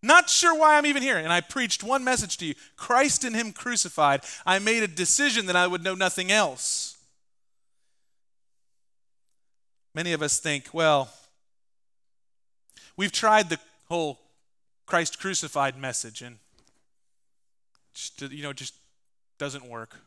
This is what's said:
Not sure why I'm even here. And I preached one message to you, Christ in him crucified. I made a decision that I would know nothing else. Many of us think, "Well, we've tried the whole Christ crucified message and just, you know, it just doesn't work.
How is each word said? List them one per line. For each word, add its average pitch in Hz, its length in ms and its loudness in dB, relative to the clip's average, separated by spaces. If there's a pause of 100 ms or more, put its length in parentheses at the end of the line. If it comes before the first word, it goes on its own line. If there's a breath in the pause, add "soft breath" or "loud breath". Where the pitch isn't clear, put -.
Not 339 260 6
sure 339 260 4
why 311 220 6
I'm 294 80 2
even 277 160 0
here. 254 160 0
And 160 140 -2
I 175 80 4
preached 233 420 -4
one 254 220 -2
message 240 340 -2
to 175 80 -10
you, 151 100 -6 (200 loud breath)
Christ 262 480 2
in 240 100 -4
him 220 200 -4
crucified. 151 680 0 (240 loud breath)
I 190 140 2
made 220 240 2
a 208 40 -2
decision 214 600 0
that 180 80 0
I 180 100 6
would 180 160 -2
know 185 140 -4
nothing 185 340 -2
else. - 680 -2 (3000)
Many 170 160 -4
of 156 100 -2
us 147 180 -2
think, 147 340 -6
"Well, 151 400 2 (1800 soft breath)
we've 196 160 -2
tried 214 360 4
the 160 100 -4 (280)
whole 160 320 -6 (680)
Christ 170 340 -2
crucified 143 580 -4
message 120 440 -10
and 120 160 -18 (1600)
just, - 300 -14
you 143 200 -14
know, 143 60 -8
it 135 80 -12
just 135 160 -14 (640)
doesn't 139 280 -8
work. 117 300 -14 (100)